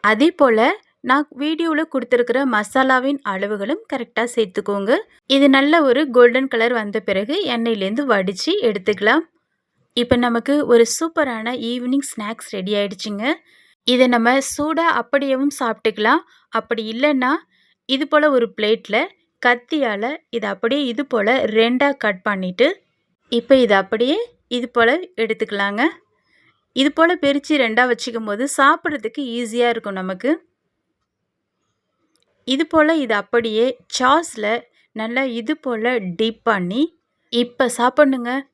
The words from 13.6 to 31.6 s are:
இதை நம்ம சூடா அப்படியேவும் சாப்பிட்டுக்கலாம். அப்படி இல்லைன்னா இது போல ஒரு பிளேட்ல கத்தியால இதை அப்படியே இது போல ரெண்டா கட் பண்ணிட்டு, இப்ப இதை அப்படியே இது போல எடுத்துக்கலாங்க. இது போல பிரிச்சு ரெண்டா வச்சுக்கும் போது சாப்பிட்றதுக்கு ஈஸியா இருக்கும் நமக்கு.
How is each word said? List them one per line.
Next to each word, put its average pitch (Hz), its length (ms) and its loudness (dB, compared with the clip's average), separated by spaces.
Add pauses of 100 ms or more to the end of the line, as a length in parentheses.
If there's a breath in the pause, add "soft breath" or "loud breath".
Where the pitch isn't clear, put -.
இதை 254 120 6 (100)
நம்ம 233 180 4 (200)
சூடா 320 340 0 (140)
அப்படியேவும் 277 580 0
சாப்பிட்டுக்கலாம். 220 600 0 (360 soft breath)
அப்படி 220 260 -4 (100)
இல்லைன்னா 262 380 0 (640)
இது 285 160 -2
போல 302 240 4
ஒரு 233 120 2 (100)
பிளேட்ல 214 400 0 (480)
கத்தியால 240 580 0 (340)
இதை 208 160 -4
அப்படியே 233 280 -2 (100)
இது 240 120 -6 (100)
போல 226 240 2 (200)
ரெண்டா 247 320 4 (140)
கட் 202 240 -2
பண்ணிட்டு, 190 400 0 (640)
இப்ப 233 320 2
இதை 202 200 4
அப்படியே 247 340 -2 (400)
இது 240 180 -4
போல 233 140 4 (340)
எடுத்துக்கலாங்க. 208 580 -4 (1000)
இது 285 160 2
போல 330 260 2
பிரிச்சு 277 400 0
ரெண்டா 233 280 2
வச்சுக்கும் 226 380 -6
போது 208 140 -4 (140)
சாப்பிட்றதுக்கு 285 680 0 (140)
ஈஸியா 240 360 0
இருக்கும் 202 280 -8
நமக்கு. 190 320 -2 (2250)